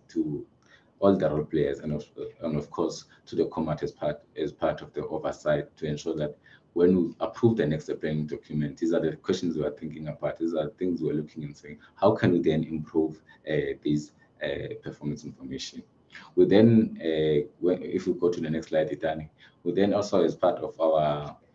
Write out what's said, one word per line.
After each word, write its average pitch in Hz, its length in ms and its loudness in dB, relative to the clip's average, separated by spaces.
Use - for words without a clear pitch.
to 78 360 -4
all 98 180 6
the 78 120 2
role 76 140 -2
players 71 360 -2
and 78 120 -6
of, 73 140 -6
and 80 140 -4
of - 160 -6
course 82 320 -4
to - 100 -14
the - 120 2
command 78 360 -4
as 71 80 -4
part, 73 300 -6
as 73 160 -4
part 76 280 -2
of 69 120 -16
the 71 140 -6
oversight 73 680 -4
to 80 100 -8
ensure 76 300 -4
that 73 220 -4
when 90 220 6
we 85 240 2
approve 113 380 2
the 76 100 2
next 76 200 -2
planning 76 260 -2
document, 73 520 -6
these 82 160 0
are 80 60 2
the 78 180 0
questions 90 380 -2
we 76 80 -2
are 65 80 -2
thinking 78 360 -10
about, 73 320 -6
these 82 160 -2
are 78 140 0
things 87 240 -2
we're 73 100 0
looking 76 300 -6
and 71 120 -12
saying, 73 220 -18
how 107 220 4
can 95 160 4
we 85 80 4
then 80 240 2
improve, 78 580 -2
uh, 71 360 -2
this, 76 300 -2
uh, 73 380 -6
performance 73 420 -10
information? - 600 -12
We 90 100 8
then, 110 540 6
uh, 78 480 0
when, 90 240 0
if - 240 -4
we 87 60 0
go 87 180 0
to 82 100 -6
the 78 80 -2
next 80 200 -4
slide, 78 200 0
Itani, 78 400 -6
we 87 100 -2
then 98 200 2
also, 98 300 2
as - 120 2
part - 240 2
of 76 220 -8
our 76 560 0